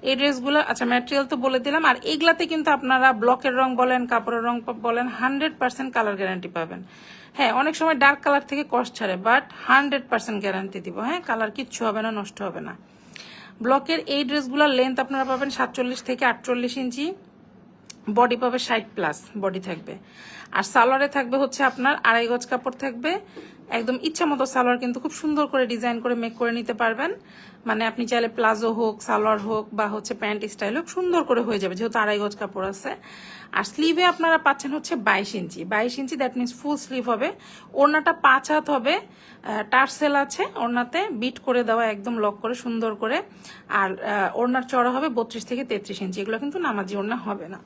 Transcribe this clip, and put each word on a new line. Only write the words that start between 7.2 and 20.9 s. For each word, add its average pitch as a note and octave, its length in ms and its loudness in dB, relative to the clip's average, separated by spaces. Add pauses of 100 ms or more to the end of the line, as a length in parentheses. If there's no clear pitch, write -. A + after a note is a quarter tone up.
হ্যাঁ, B3+ 180 2
অনেক C#4+ 240 2
সময় D#4+ 200 4
ডার্ক C#4 240 6
কালার C#4+ 280 4
থেকে C#4+ 220 -4
কস্ট B3 260 0
ছাড়ে, F#3+ 280 -2
but A#3 180 6 (260)
হান্ড্রেড C4+ 420 4
পার্সেন্ট A3 320 -2
গ্যারান্টি F#3+ 380 -4
দিব, F3+ 200 -10
হ্যাঁ, D4 220 -4
কালার A3+ 300 -2
কিচ্ছু B3+ 340 -6
হবে A3 160 0
না, A3+ 100 -2
নষ্ট G#3 300 -8
হবে F#3 200 -6
না। D#3 140 -10 (840)
ব্লকের C4+ 380 2
এই C#4+ 240 0
ড্রেসগুলোর C#4 460 2
লেন্থ B3+ 300 2
আপনারা C4+ 260 0
পাবেন C4+ 240 -2
সাতচল্লিশ B3+ 540 -2
থেকে B3+ 220 -2
আটচল্লিশ B3 520 0
ইঞ্চি, C4+ 360 -4 (1000)
বডি A#3+ 200 6
পাবে B3 240 0
ষাট A3 240 -2 (120)
plus E3+ 460 -4
বডি F#3+ 180 -2
থাকবে। F#3 380 -10 (540)
আর F#3 120 0
সালোয়ারে C4 440 4